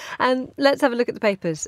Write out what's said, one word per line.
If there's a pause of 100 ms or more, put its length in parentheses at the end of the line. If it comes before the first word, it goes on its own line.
(200)
And
let's
have
a
look
at
the
papers,